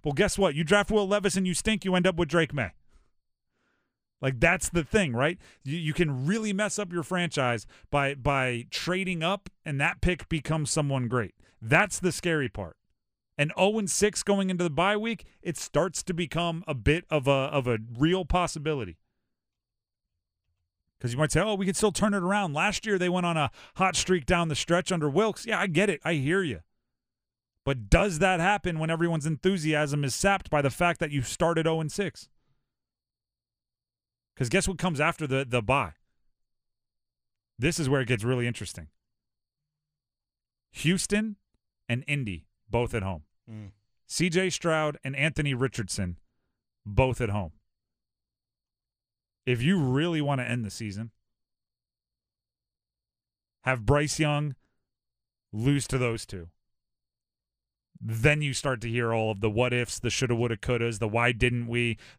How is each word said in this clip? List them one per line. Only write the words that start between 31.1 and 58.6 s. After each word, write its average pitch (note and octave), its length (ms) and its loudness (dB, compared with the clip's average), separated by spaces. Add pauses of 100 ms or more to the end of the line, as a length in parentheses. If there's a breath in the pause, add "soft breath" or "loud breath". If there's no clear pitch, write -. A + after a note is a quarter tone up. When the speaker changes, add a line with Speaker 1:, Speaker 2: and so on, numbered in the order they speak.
Speaker 1:
you C#3+ 100 0
started E3 460 0
oh D#3+ 120 0
and D#3 120 -4
six? - 380 -6 (2000)
'Cause B2 140 -2
guess F#3 180 2
what F#3+ 120 -4
comes E3 200 -2
after D#3 280 0
the, C3+ 200 0
the A#2+ 140 0
bye? A2 320 0 (1700)
This D#3+ 200 0
is D3 80 0
where C3+ 140 2
it A#2+ 60 -4
gets G#2+ 160 0
really A#2+ 240 0
interesting. F#2+ 400 -10 (1800)
Houston G3+ 640 0 (520)
and A#2+ 200 -2
Indy, A#2 400 -4 (240)
both A#2 240 0
at G#2 80 -2
home. F#2 180 -4 (260)
Speaker 2:
Mm. G#2+ 240 -14 (360)
Speaker 1:
C - 220 0
J F3+ 200 0
Stroud D#3 540 0
and C3+ 120 -8
Anthony C#3+ 380 0
Richardson, G#2 640 -4 (720)
both B2 340 0
at A2+ 80 -2
home. G2 220 -4 (1900)
If A#2+ 160 0
you F3+ 180 4
really D3+ 400 2
wanna C#3+ 240 0
end A#2+ 220 -2
the F#2+ 40 -6
season, G#2+ 420 -8 (2500)
have B2+ 240 -2
Bryce D3 340 2
Young D3 360 0 (960)
lose B2+ 360 0
to C3+ 100 -2
those A#2 280 -2
two. F2 240 -12 (1500)
Then A2+ 420 0
you C#3 120 -2
start B2+ 280 -4